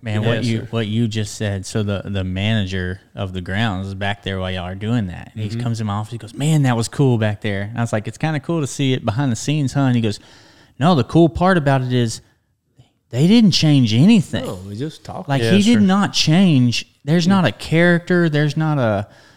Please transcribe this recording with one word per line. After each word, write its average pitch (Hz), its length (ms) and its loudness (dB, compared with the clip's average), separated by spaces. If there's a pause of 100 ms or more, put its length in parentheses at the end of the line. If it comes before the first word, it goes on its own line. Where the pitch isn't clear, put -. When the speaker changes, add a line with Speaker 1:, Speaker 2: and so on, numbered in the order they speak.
Speaker 1:
Man, 107 200 -4
Speaker 2:
Yes, 107 60 0
Speaker 1:
what 113 180 -2
you, 113 140 0
Speaker 2:
sir. 110 100 -12
Speaker 1:
what 113 180 -4
you 113 200 0
just 107 280 -6
said. 101 300 -4
So 110 180 -4
the, 101 220 -4
the 98 180 -6
manager 92 760 -4 (140)
of 95 180 -8
the 92 80 -8
grounds 95 460 -4
is 98 80 -10
back 101 280 -6
there 95 160 -6
while 92 120 -6
y'all 92 120 -8
are 92 120 -10
doing 107 320 -4
that. 82 280 -12
And 110 80 -8
Speaker 3:
Mm-hmm. 107 140 -8
Speaker 1:
he 117 60 -8
comes 113 180 -4
in 107 60 -4
my 101 80 -4
office, 107 160 -8
he 120 60 -12
goes, 107 160 -18
"Man, 151 300 0
that 123 140 0
was 113 100 -2
cool 127 300 2
back 107 240 -2
there." 101 220 -4
And 110 140 -10
I 117 40 -2
was 117 100 -4
like, 107 160 -4
"It's 110 100 -12
kinda 156 220 -4
cool 170 220 -4
to 135 60 -4
see 135 260 -2
it 123 100 -4
behind 120 280 -2
the 113 40 -2
scenes, 147 380 -2
huh?" 143 80 0
And 131 140 2
he 120 60 0
goes, 107 180 -2 (600)
"No, 180 160 2
the 123 80 2
cool 165 260 4
part 180 280 2
about 139 240 2
it 127 100 -4
is 120 300 0 (880)
they 135 180 2
didn't 214 240 6
change 135 420 4
anything." 170 520 4
Speaker 3:
No, 113 100 -8 (120)
we 101 100 -12
just 151 260 -10
talked. - 260 -14
Speaker 1:
Like, 139 120 0
Speaker 2:
Yeah, 113 100 2
Speaker 1:
he 190 60 6
did 208 160 4
Speaker 2:
sure. 220 80 4
Speaker 1:
not 196 320 2
change. 156 760 2 (160)
There's 160 200 2
Speaker 3:
Mm. 180 40 2
Speaker 1:
not 190 160 4
a 110 60 2
character. 170 760 2
There's 147 260 0
not 156 240 0
a, 107 280 0 (280)